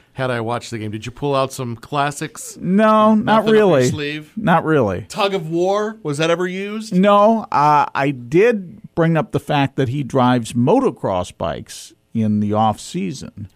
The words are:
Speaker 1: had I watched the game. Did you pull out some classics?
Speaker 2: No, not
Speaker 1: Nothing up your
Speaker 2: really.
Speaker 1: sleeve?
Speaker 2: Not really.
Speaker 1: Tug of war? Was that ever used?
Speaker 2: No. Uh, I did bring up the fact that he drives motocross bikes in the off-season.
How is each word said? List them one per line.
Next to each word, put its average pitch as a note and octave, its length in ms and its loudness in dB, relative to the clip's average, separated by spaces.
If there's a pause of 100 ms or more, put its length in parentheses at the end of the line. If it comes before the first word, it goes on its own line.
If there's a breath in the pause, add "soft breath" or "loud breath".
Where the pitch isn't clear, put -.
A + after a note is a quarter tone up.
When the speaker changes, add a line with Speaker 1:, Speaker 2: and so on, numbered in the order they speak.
(140 soft breath)
Speaker 1:
had C3 180 -4
I A#2 80 -4
watched A#2 320 -6
the A#2 60 -8
game. G#2+ 120 -8
Did G#2+ 160 -10
you A#2+ 60 -12
pull C#3+ 240 -4
out C3+ 160 -2
some A#2 240 -8
classics? C#3+ 840 -6
Speaker 2:
No, G#3+ 540 4
not G#3+ 100 0
Speaker 1:
Nothing G#3+ 140 4
up G#3 80 0
your A3 80 4
Speaker 2:
really. E3+ 340 4
Speaker 1:
sleeve? D3+ 480 -6
Speaker 2:
Not E3 280 0
really. A2+ 380 0
Speaker 1:
Tug G3 300 -2
of F3 160 -4
war? G3 540 -2
Was D3 160 -6
that D#3+ 100 0
ever E3+ 200 0
used? G#3 440 -8
Speaker 2:
No. G3+ 600 4
Uh, D3 420 4
I C#3 160 0
did E3 720 0 (160)
bring E3 200 2
up D#3 140 -2
the D3+ 80 -4
fact C#3 380 -2
that C3 140 0
he C#3+ 120 -6
drives B2 520 0
motocross B2 840 0
bikes - 540 -10 (220)
in G#2+ 260 0
the G#2 120 -2
off-season. A2 1040 -4